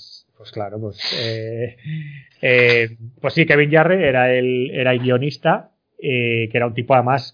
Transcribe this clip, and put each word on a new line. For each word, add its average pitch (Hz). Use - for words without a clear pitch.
Pues 104
claro, 104
pues, 104
eh, 113
eh, 120
pues 139
sí, 160
Kevin 147
Jarre 165
era 127
el, 127
era 127
el 127
guionista, 139
eh, 120
que 120
era 120
un 113
tipo 123
además 127